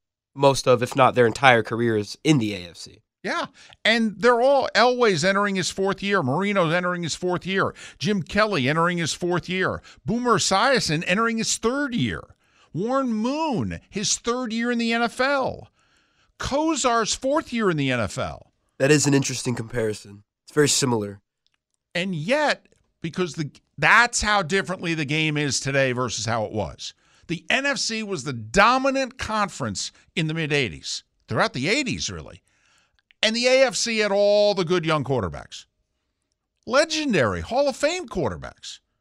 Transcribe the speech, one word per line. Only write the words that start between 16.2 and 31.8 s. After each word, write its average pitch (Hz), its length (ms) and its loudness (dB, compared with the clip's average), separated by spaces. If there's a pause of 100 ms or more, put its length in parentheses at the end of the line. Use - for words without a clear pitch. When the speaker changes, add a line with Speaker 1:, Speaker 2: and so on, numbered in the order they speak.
Speaker 2:
Kosar's 262 800 0
fourth 285 360 -2
year 226 200 0
in 156 60 0
the 139 120 0
N 123 100 0
F 107 200 -4
L. 80 340 -10 (240)
Speaker 1:
That 139 140 4
is 147 160 4
an 139 80 4
interesting 131 400 -2
comparison. 107 680 -8 (220)
It's - 100 -20
very 147 160 4
similar. 104 500 0 (760)
Speaker 2:
And 180 180 -4
yet, 226 540 -2 (340)
because 175 320 -4
the, 180 160 -6 (260)
that's 208 460 4
how 208 220 0
differently 180 500 -4
the 156 100 -4
game 151 320 -2
is 147 240 -2
today 135 340 0
versus 120 340 -4
how 113 180 -2
it - 60 -8
was. 90 420 -8 (320)
The - 240 -8
N 262 160 0
F 277 140 -2
C 220 240 -4
was 190 200 -8
the 143 100 -6
dominant 240 840 2
conference 170 760 -6 (240)
in 160 120 0
the 156 80 -4
mid 156 180 -4
eighties, 107 500 -4 (240)
throughout 185 260 0
the 127 160 -4
eighties, 208 420 -2